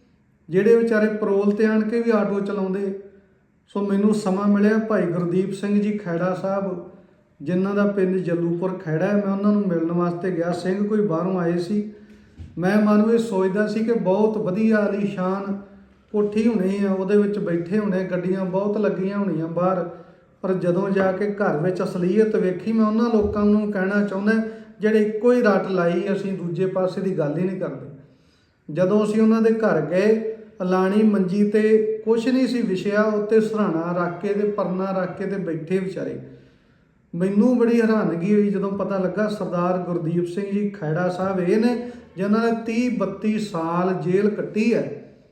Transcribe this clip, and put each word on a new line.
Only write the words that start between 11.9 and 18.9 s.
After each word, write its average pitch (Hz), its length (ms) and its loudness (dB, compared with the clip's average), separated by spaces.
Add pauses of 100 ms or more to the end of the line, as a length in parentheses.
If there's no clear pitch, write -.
ਮੈਂ 202 240 2
ਮਨ 208 200 6
ਵਿੱਚ 226 220 4
ਸੋਚਦਾ 190 440 0
ਸੀ 220 160 -2
ਕਿ 226 100 0
ਬਹੁਤ 202 440 2
ਵਧੀਆ 214 400 0
ਆਲੀਸ਼ਾਨ 196 840 -2 (500)
ਕੋਠੀ 214 360 0
ਹੋਣੀ 196 380 0
ਆ, 190 60 2
ਉਹਦੇ 190 260 2
ਵਿੱਚ 202 220 2
ਬੈਠੇ 170 400 -2
ਹੋਣੇ, 190 240 0
ਗੱਡੀਆਂ 185 420 -2
ਬਹੁਤ 202 320 -2
ਲੱਗੀਆਂ 196 400 -2